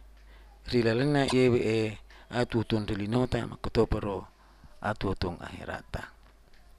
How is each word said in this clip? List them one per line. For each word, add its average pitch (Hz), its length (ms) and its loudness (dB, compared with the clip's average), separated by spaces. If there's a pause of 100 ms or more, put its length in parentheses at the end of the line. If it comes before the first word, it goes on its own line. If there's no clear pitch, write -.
(680)
rilalena 123 640 2
ye 127 160 6
we 120 160 6
e, 110 160 2 (480)
atu 117 400 0
tun 110 160 0
rilinota, 110 640 0
makotoparo, 104 800 -2 (560)
atu 101 320 -2
tun 87 240 -4
akhirata. - 720 -10 (680)